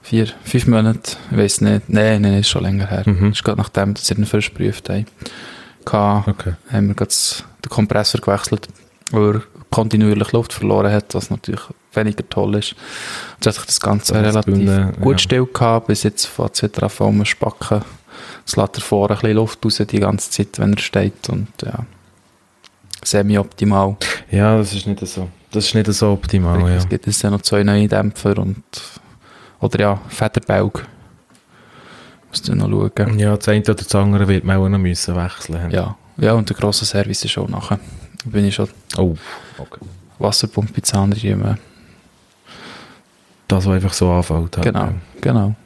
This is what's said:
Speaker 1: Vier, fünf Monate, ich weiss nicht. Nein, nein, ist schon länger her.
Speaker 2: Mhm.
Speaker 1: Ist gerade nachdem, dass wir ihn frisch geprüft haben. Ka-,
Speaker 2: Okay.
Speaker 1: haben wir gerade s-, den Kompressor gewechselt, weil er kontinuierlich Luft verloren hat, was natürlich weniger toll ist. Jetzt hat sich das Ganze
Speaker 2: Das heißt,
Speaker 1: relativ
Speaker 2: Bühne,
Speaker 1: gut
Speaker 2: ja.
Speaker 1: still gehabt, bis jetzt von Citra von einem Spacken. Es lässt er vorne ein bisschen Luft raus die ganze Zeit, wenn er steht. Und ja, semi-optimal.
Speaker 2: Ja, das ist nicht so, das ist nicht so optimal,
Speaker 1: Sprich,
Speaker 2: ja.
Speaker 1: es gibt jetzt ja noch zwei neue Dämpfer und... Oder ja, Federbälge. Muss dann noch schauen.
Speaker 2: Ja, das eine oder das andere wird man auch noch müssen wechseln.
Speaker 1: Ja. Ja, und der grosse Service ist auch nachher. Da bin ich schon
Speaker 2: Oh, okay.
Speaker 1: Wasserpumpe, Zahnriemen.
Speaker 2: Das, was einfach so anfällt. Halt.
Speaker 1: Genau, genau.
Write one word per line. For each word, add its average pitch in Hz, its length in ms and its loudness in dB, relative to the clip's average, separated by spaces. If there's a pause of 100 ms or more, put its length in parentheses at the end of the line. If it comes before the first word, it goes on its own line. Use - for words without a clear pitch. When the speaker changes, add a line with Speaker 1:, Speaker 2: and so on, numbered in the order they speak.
Speaker 1:
Vier, 110 260 2 (180)
fünf 127 220 0
Monate, 113 500 2 (140)
ich - 60 0
weiss 104 220 2
nicht. 104 300 2
Nein, 107 320 4
nein, 101 180 4
ist 104 80 0
schon 90 160 -2
länger 95 240 0
her. 95 180 -4
Speaker 2:
Mhm. 101 280 4
Speaker 1:
Ist - 100 -6
gerade 104 140 0
nachdem, 101 360 0
dass - 160 -6
wir 98 80 0
ihn 107 80 2
frisch - 280 -2
geprüft - 360 -4
haben. 101 160 -2 (800)
Ka-, 104 420 2
Speaker 2:
Okay. 98 280 -2 (180)
Speaker 1:
haben 101 160 2
wir 101 80 0
gerade - 160 -2
s-, - 320 -4 (200)
den - 60 -12
Kompressor 107 520 0
gewechselt, - 460 -2 (440)
weil 104 240 4
er 110 60 -2 (280)
kontinuierlich 107 600 2
Luft 117 220 0
verloren 101 400 2
hat, 104 200 -2
was - 160 -4
natürlich - 320 -6 (320)
weniger 107 360 -2
toll 101 260 0
ist. - 180 -4 (640)
Jetzt - 120 -8
hat 107 80 0
sich - 100 -12
das - 160 -2
Ganze 104 320 0
Speaker 2:
Das 110 100 4
heißt, 107 240 2
Speaker 1:
relativ 98 60 2 (120)
Speaker 2:
Bühne, 95 360 2
Speaker 1:
gut 131 120 4
Speaker 2:
ja. 92 60 2
Speaker 1:
still 127 260 2
gehabt, 113 420 0
bis 107 160 0
jetzt - 220 -2
von - 280 -4
Citra - 360 -2
von - 200 -2
einem 104 160 2
Spacken. - 560 -2 (640)
Es - 100 -8
lässt 104 220 0
er - 40 -10
vorne 101 340 2
ein - 60 -8
bisschen 110 140 2
Luft 110 300 0
raus 107 240 0
die 104 100 0
ganze 101 320 0
Zeit, - 260 -4
wenn 101 160 2
er 104 60 -2
steht. - 500 -2
Und 98 200 -4 (140)
ja, - 220 -8 (1160)
semi-optimal. 101 960 2 (340)
Speaker 2:
Ja, 107 260 4
das 101 160 0
ist 98 140 -6
nicht 101 180 -4
so, 90 220 -8 (240)
das 107 140 0
ist - 100 -2
nicht 107 160 2
so 104 220 2
optimal, 87 460 2
Speaker 1:
Sprich, 87 120 4
Speaker 2:
ja. 90 60 4
Speaker 1:
es 92 120 0
gibt 95 180 -2
jetzt 104 160 -2
ja 104 60 2
noch 101 120 0
zwei 101 220 2
neue 104 260 4
Dämpfer 101 480 0
und... 98 260 -4 (960)
Oder 107 200 0
ja, 101 200 2 (100)
Federbälge. - 720 -2 (1500)
Muss - 120 -8
dann 98 160 -2
noch 101 120 0
schauen. 104 500 0
Speaker 2:
Ja, 104 180 2
das - 100 -4
eine 107 140 2
oder 107 140 0
das - 200 -6
andere 101 320 4
wird 95 160 2
man 95 140 2
auch 95 120 2
noch 98 100 2
müssen 87 360 -2
wechseln. 85 560 -6
Speaker 1:
Ja. 95 240 -2 (220)
Ja, 110 160 2
und 110 160 2
der - 80 -4
grosse - 280 0
Service 101 380 -2
ist - 140 -4
auch 98 100 -4
nachher. - 320 -4 (460)
Da 120 60 -8
bin 104 140 2
ich 98 100 0
schon 98 120 -2 (300)
Speaker 2:
Oh, 90 180 2 (420)
okay. - 220 -18 (400)
Speaker 1:
Wasserpumpe, 107 600 -2
Zahnriemen. 101 760 0 (1900)
Speaker 2:
Das, 95 180 2
was 98 100 2
einfach 95 180 0
so 90 180 2
anfällt. 85 460 0
Halt. - 80 0
Speaker 1:
Genau, 101 240 0 (320)
genau. 107 340 2 (100)